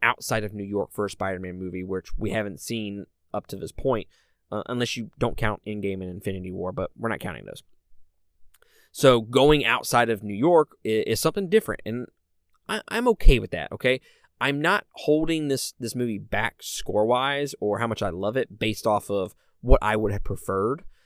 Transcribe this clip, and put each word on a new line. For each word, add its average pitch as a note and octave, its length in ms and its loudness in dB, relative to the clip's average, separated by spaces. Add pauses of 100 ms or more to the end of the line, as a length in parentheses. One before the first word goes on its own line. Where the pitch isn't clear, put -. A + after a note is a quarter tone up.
outside A#2 400 0
of G#2 120 -8
New G#2 100 -8
York G2 280 -2
for G#2 120 -4
a G2+ 60 -4
Spider-Man F#2 460 -6
movie, F#2 280 -8
which F#2 340 -6
we G#2+ 120 -2
haven't G#2 300 -4
seen G#2 460 -8 (260)
up G#2 160 -6
to - 80 -10
this - 160 -10
point, B2 360 -2 (420)
uh, G#2+ 160 -6
unless B2 300 -4
you A2 220 -10
don't A#2 180 0
count G#2+ 300 -2
Endgame G2 340 -4
and F#2 100 -8
Infinity F#2 400 -8
War, F#2 220 -6
but F#2 240 -6
we're A2+ 140 -4
not G2+ 100 -6
counting B1+ 240 -10
those. - 180 -16 (1300)
So B2+ 300 6
going C3 440 4
outside A#2+ 440 2
of G#2+ 160 -2
New G#2 100 -6
York D3+ 360 4 (140)
i-, A2 220 0
is A2 140 0
something F3+ 280 -2
different, G#3 360 0
and A#2 220 -6 (640)
I, G#3+ 200 -4
I'm A#3 200 -2
okay C#3+ 300 10
with G#2 120 -4
that, D#2+ 200 -6
okay? B2+ 300 0 (380)
I'm C#3+ 220 0
not F3 300 2
holding D#3 580 0
this, C3+ 320 -2
this A#2 140 -6
movie A#2+ 240 -4
back - 420 -4
score-wise B2+ 1000 0
or G2+ 200 -2
how A#2 80 0
much A2+ 160 -4
I G2+ 80 -2
love G2 260 -4
it A2+ 220 -2
based A2 280 -2
off G#2 240 0
of G2 240 -2 (280)
what A#2 200 8
I G#2+ 140 2
would G#2+ 160 0
have G2+ 120 -2
preferred, G2+ 600 -2 (220)